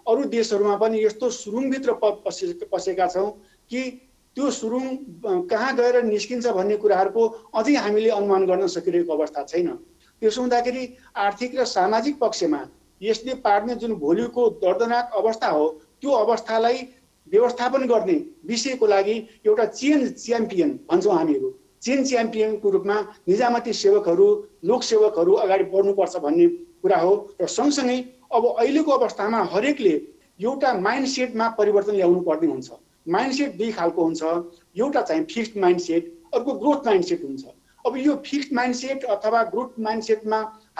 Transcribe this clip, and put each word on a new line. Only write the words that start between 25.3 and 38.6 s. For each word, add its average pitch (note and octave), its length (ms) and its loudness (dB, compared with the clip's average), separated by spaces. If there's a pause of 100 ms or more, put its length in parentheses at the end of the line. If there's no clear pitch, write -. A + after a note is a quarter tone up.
अगाडि F#3+ 300 2
बढ्नुपर्छ G3 540 0
भन्ने E3 300 4 (340)
कुरा F#3 160 2
हो। F#3 440 0
र E3+ 60 0
सँगसँगै B3+ 580 0 (280)
अब A#3+ 260 2
अहिलेको C#4+ 320 2
अवस्थामा A3 600 0
हरेकले G#3+ 480 0 (400)
एउटा C4+ 320 0
माइन्डसेटमा A3+ 760 -2
परिवर्तन G#3 440 2
ल्याउनु F3+ 260 4
पर्ने E3 320 0
हुन्छ। C3 200 -10 (380)
माइन्डसेट B3+ 480 -2
दुई A3 140 -2
खालको E3+ 320 -2
हुन्छ, D#3+ 200 -2 (540)
एउटा C4+ 240 0
चाहिँ D#3+ 220 -2
फिक्स्ड G#3+ 380 -6
माइन्डसेट, F3 600 0 (120)
अर्को B3+ 200 -2
ग्रोथ C#4 320 0
माइन्डसेट F3+ 380 0
हुन्छ। C3+ 220 -10 (400)
अब B3+ 120 -2
यो C#4 180 2
फिक्स्ड C#4 380 -6
माइन्डसेट B3+ 500 -4